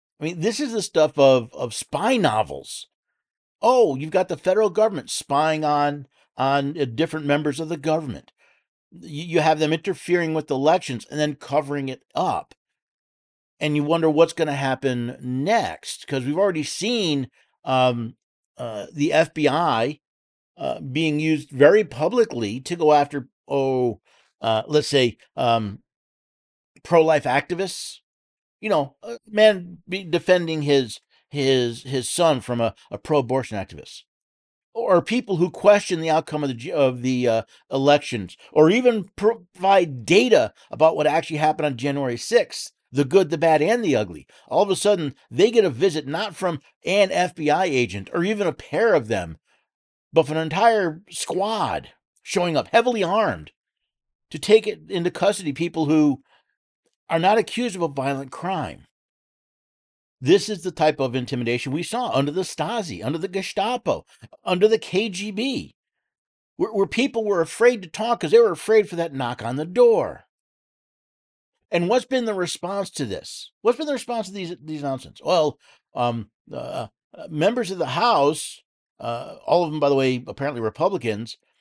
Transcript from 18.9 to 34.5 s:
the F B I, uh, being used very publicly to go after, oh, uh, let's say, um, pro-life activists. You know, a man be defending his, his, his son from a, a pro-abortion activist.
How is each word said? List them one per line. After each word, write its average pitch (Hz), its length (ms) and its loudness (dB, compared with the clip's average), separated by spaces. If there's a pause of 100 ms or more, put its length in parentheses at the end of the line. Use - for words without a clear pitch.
the 147 220 0
F 156 180 2
B 156 160 0
I, 143 520 0 (580)
uh, 151 220 -6
being 151 380 -2
used 156 320 -2
very 156 340 6
publicly 151 760 -2
to 175 160 -8
go 156 160 4
after, 143 380 0 (180)
oh, 131 520 -2 (420)
uh, 113 240 0
let's 147 220 0
say, 127 300 2 (180)
um, 117 460 0 (1000)
pro-life 160 420 4
activists. 165 720 -4 (640)
You 214 100 -4
know, 147 320 0
a 233 240 -14
man 208 600 2
be 190 180 -6
defending 165 580 0
his, 135 380 0 (280)
his, 131 540 0
his 127 260 -6
son 160 320 2
from 120 200 -4
a, 113 140 -2 (160)
a 104 60 -12
pro-abortion 127 640 -2
activist. 82 440 -14 (720)